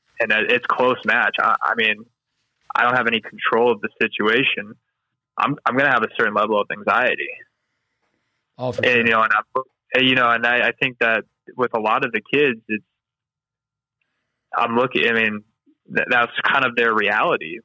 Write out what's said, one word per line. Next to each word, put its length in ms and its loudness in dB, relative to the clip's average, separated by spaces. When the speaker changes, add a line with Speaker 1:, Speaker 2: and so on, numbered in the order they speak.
Speaker 1:
and 120 0
it, 200 0
it's 160 0
close 380 0
match. 340 0
I, 240 2
I 120 0
mean, 300 -2
I 80 2
don't 120 2
have 120 2
any 140 0
control 500 0
of 100 -2
the 80 -8
situation. 760 -2
I'm, 180 0
I'm 100 0
gonna 140 2
have 140 2
a 120 -4
certain 200 0
level 260 0
of 80 -4
anxiety. 600 -2
Speaker 2:
Oh, 120 -4
for 120 -4
Speaker 1:
And, 80 4
Speaker 2:
sure. 140 4
Speaker 1:
you 60 4
know, 100 4
and 120 2
I, 260 -2
and, 120 2
you 80 2
know, 140 2
and 160 0
I, 220 2
I 120 0
think 200 -4
that 240 0
with 200 -2
a 40 0
lot 260 0
of 60 -6
the 100 -4
kids, 360 2
it's, 160 -8
I'm 200 -2
looking, 320 0
I 60 0
mean, 300 -2
th-, 140 -2
that's 220 2
kind 220 0
of 100 -2
their 180 2
reality, 720 0